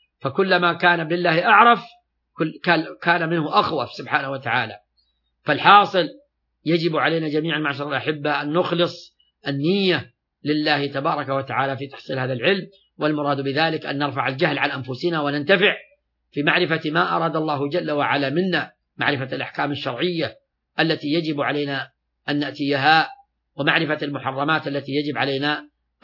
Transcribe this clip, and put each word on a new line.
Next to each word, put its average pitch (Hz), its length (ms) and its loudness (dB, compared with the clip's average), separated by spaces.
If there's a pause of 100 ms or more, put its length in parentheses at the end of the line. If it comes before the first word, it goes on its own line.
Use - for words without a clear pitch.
(200)
فكلما 175 540 2
كان 170 340 4
بالله 175 380 2
أعرف 226 380 8 (500)
كل-، 160 300 -4
كان، 160 220 4 (160)
كان 170 280 2
منه 165 300 2
أخوف 135 320 -2
سبحانه 139 400 -4
وتعالى. 120 480 -2 (640)
فالحاصل 180 640 2 (580)
يجب 165 300 0
علينا 156 320 0
جميعاً 151 320 -2
معشر 143 300 -4
الأحبة 143 520 -4
أن 147 120 -4
نخلص 170 640 -2 (300)
النية 160 640 0 (300)
لله 151 440 0
تبارك 139 420 -2
وتعالى 135 480 -2
في 139 100 -10
تحصيل - 320 -8
هذا 131 140 -2
العلم، 165 340 0 (300)
والمراد 147 440 0
بذلك 147 440 -2
أن 143 120 -6
نرفع 135 300 -2
الجهل 139 320 0
عن 147 120 0
أنفسنا 135 500 -4
وننتفع 147 540 2 (560)
في 147 120 -4
معرفة 160 420 2
ما 170 300 0
أراد 165 200 0
الله 151 340 -2
جل 160 220 -2
وعلا 139 380 0
منا، 165 420 0 (260)
معرفة 131 380 -2
الأحكام 143 360 -4
الشرعية 143 640 -4 (440)
التي 156 280 0
يجب 156 340 -2
علينا 139 500 -2 (380)
أن 147 100 0
نأتيها، 143 720 2 (460)
ومعرفة 143 500 0
المحرمات 143 600 -2
التي 139 240 -6
يجب 143 260 -2
علينا 139 520 -2 (340)